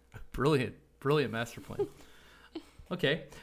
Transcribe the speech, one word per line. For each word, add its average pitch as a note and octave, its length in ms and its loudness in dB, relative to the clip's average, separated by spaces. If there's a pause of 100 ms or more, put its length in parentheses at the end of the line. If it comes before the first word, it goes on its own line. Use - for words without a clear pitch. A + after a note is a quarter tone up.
(320)
Brilliant, B2+ 420 4 (260)
brilliant C#3 320 2
master A#2 300 -4
plan. - 300 -4
<laughs> - 60 -20 (920)
Okay, E3+ 340 2 (180)